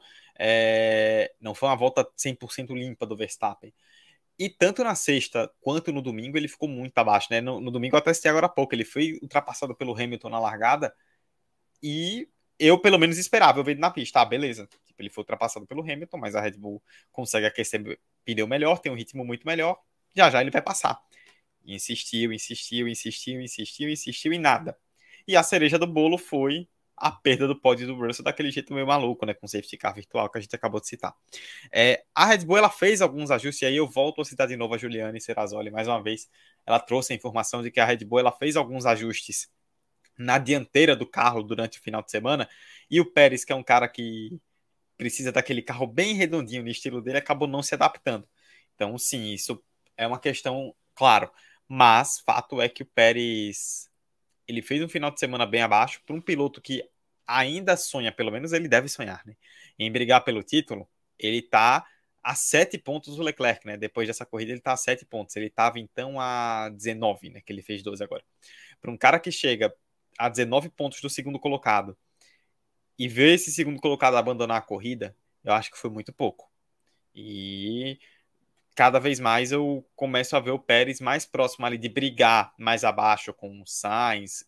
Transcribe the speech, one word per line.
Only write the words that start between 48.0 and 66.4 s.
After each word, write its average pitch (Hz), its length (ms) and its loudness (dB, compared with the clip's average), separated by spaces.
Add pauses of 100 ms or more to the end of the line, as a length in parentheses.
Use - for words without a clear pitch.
Então, 107 220 -6
sim, 110 360 -6
isso 101 300 -8 (340)
é 117 100 -4
uma 123 120 -4
questão, 135 560 -6 (180)
claro. 117 380 6 (360)
Mas 127 520 6
fato 123 420 -2
é 120 80 2
que - 140 -14
o - 20 -14
Pérez, 117 1040 0 (580)
ele 117 140 -8
fez 147 200 -2
um 165 80 -6
final 147 220 -4
de - 80 -12
semana 123 260 -2
bem 113 160 0
abaixo, 110 440 2
pra 151 100 -10
um 170 60 -8
piloto 143 400 -4
que 135 260 -10 (400)
ainda 151 480 0
sonha, 123 360 -4
pelo 110 200 -4
menos 147 220 -8
ele 165 140 -2
deve 127 200 4
sonhar, 101 380 -10
né, 104 100 -20 (440)
em 110 120 -4
brigar 123 320 4
pelo 107 200 -2
título, 139 440 -4 (300)
ele 113 240 -2
tá 120 440 4 (400)
a 123 80 -4
sete - 460 2
pontos 147 380 -10
do 165 60 -8
Leclerc, 127 440 -2
né? 104 100 -12
Depois 107 300 -6
dessa 117 180 -10
corrida, 113 260 -10
ele 123 80 -10
tá 131 140 -2
a 131 40 -4
sete - 280 -4
pontos. 107 300 -12
Ele 107 120 -8
tava, 117 320 0
então, 131 400 -10
a 117 500 -4